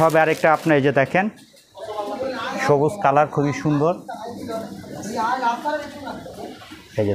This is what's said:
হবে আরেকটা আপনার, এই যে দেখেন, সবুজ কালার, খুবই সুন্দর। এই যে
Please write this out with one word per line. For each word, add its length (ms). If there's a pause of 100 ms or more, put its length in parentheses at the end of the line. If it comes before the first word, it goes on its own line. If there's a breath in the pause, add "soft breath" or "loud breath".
হবে 220
আরেকটা 320
আপনার, 220
এই 80
যে 140
দেখেন, 240 (1400)
সবুজ 300 (100)
কালার, 300
খুবই 180 (100)
সুন্দর। 300 (3000)
এই 80
যে 60